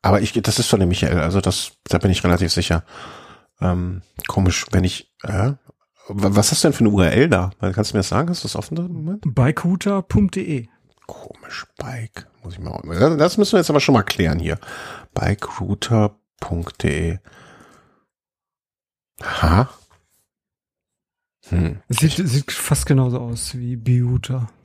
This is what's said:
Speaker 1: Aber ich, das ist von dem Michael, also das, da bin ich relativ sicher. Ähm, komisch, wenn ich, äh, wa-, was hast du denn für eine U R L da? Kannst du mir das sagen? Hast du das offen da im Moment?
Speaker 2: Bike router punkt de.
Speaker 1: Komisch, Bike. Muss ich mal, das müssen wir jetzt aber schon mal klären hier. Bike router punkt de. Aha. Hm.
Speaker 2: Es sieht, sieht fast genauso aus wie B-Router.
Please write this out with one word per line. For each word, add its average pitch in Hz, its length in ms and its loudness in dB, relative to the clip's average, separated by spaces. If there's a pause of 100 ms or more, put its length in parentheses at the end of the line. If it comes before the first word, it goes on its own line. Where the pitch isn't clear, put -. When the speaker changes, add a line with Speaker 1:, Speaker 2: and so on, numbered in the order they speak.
Speaker 1:
Aber 98 180 4
ich, - 120 -2
das 110 260 0
ist 117 80 0
von 107 120 2
dem 92 100 4
Michael, 87 300 2
also 87 220 0
das, - 300 -2 (140)
da - 120 0
bin 95 140 2
ich - 120 0
relativ 87 280 2
sicher. 85 320 0 (760)
Ähm, 90 440 -2 (240)
komisch, 92 420 0
wenn 90 140 2
ich, - 280 -4 (120)
äh, 104 300 0
wa-, - 20 -6 (520)
was 101 440 2
hast - 120 0
du 170 40 4
denn 139 60 4
für - 80 0
eine 113 120 6
U 98 80 6
R 85 100 6
L 120 160 6
da? 92 220 2 (100)
Kannst 95 320 -2
du - 40 -6
mir 101 60 4
das - 80 -2
sagen? 151 200 0
Hast 175 140 -4
du - 40 -8
das - 80 -8
offen 131 200 -6
da 170 100 -4
im 175 80 -8
Moment? 160 300 -8 (100)
Speaker 2:
Bike 135 320 2
router 190 380 0
punkt 202 320 2
de. 160 320 -6 (400)
Speaker 1:
Komisch, - 580 -16 (140)
Bike. 120 480 -12 (160)
Muss 90 100 -12
ich 95 60 -16
mal, - 200 -10 (380)
das 160 220 2
müssen 202 140 2
wir 196 60 6
jetzt 160 120 0
aber 147 80 4
schon 143 140 4
mal 104 100 6
klären 82 340 0
hier. 80 220 -4 (560)
Bike - 440 -2
router 101 600 0 (200)
punkt - 440 -6
de. 82 340 0 (2000)
Aha. 90 480 2 (1800)
Hm. 87 280 0 (100)
Speaker 2:
Es 117 100 -2
sieht, 160 300 0
sieht 135 240 -2
fast - 340 -4
genauso 127 340 0
aus 117 380 -10
wie 123 180 -6
B-Router. 123 720 -2 (180)